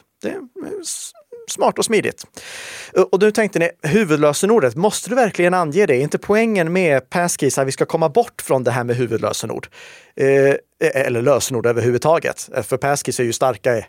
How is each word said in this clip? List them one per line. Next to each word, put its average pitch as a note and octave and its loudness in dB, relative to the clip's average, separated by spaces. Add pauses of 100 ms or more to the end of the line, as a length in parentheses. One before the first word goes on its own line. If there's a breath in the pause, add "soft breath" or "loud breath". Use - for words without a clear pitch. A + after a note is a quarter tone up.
(220)
Det G#3 -6
är, - -6
eh, F#4+ -12
s-, - -12 (400)
smart - 0
och - 0
smidigt. G3+ -2 (720 loud breath)
Och, F#3+ 4
och F#3 0
nu G#3+ 6
tänkte G#3 0
ni, E3+ 2 (120)
huvudlösenordet, D3+ 2
måste F#3 -2
du A#3+ -2
verkligen F3+ 2
ange F3+ 2
det? D3+ 2
Är B2 2
inte D3 -2
poängen G3+ 0
med D#3+ 2
passkeys E3+ 0
att C3+ 2
vi C3+ -4
ska D3+ -2
komma D#3+ 0
bort - -2
från C3 0
det A#2+ 2
här A#2+ -2
med A#2+ 0
huvudlösenord? A2 -4 (480 loud breath)
Eh, C#3 4 (280)
eller C3 0
lösenord A#2+ 0
överhuvudtaget. A#2+ 0 (120)
För - -2
passkeys C#3 -2
är B2+ 0
ju A#2 -2
starka A#2+ 0